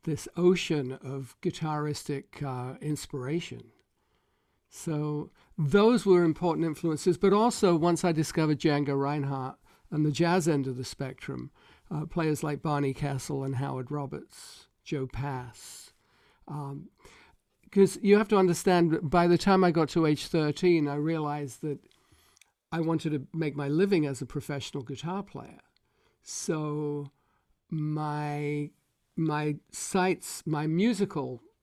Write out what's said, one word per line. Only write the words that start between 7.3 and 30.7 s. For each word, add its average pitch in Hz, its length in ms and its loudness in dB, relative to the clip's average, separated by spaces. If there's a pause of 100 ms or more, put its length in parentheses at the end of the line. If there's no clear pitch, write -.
also 208 440 4
once 165 280 2
I 175 80 4
discovered 156 480 0
Django 143 400 2
Reinhardt 139 580 -4 (340)
and 151 120 0
the 151 80 2
jazz 170 360 2
end 143 180 2
of 127 120 -6
the 127 60 -8
spectrum, 131 680 -10 (400)
uh, 156 160 -6
players 160 360 -2
like 147 200 -4
Barney 143 300 -2
Kessel 139 500 -6
and 135 140 -4
Howard 131 340 -6
Roberts, - 760 -12 (180)
Joe 135 220 -6
Pass. 127 880 -10 (540)
Um, 143 420 -10 (840)
'cause 196 300 6
you 208 160 8
have 214 120 2
to 208 80 6
understand, 170 760 4
by 175 160 6
the 175 100 6
time 190 260 4
I 175 60 6
got 156 200 2
to 160 180 2
age 151 180 0
thirteen, 156 600 2
I 143 80 -4
realized 147 680 -4
that 147 180 -6 (920)
I 165 80 -4
wanted 160 320 0
to 143 200 -4
make 156 240 -4
my 143 120 -4
living 165 400 2
as 139 160 -6
a - 20 -6
professional 143 560 -8
guitar 156 400 -8
player. - 380 -16 (680)
So 147 840 -6 (580)
my, 147 1000 -4 (440)
my 151 420 0 (140)
sights, - 760 -2
my 151 180 -2
musical 170 800 0 (200)